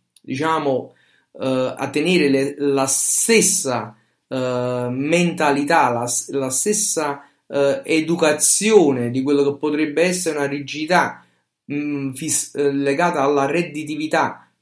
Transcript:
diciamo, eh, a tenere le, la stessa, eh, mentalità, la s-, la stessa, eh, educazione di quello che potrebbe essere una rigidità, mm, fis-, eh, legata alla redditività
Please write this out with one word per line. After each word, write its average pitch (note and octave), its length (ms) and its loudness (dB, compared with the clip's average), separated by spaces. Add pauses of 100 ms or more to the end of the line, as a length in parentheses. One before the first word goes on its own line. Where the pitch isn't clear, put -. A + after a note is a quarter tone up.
(220)
diciamo, C#3+ 720 -2 (480)
eh, C3 360 -2
a C3+ 120 -6
tenere D3+ 400 2
le, C3+ 300 2
la C#3 280 0
stessa, - 1080 0 (360)
eh, B2 600 -2
mentalità, D3 1000 2
la A#2+ 180 -2
s-, - 240 -6
la C3+ 180 -2
stessa, D#3+ 760 -2 (220)
eh, C#3 360 0
educazione D#3 1300 2
di C3 100 -2
quello C#3+ 220 2
che C#3+ 140 0
potrebbe D3+ 460 -2
essere F3+ 340 -2
una C#3+ 100 0
rigidità, C#3+ 800 -2 (480)
mm, C#3+ 400 -4
fis-, - 420 -4
eh, C#3+ 160 0
legata C#3 500 0
alla C#3 260 2
redditività D3+ 960 -4 (160)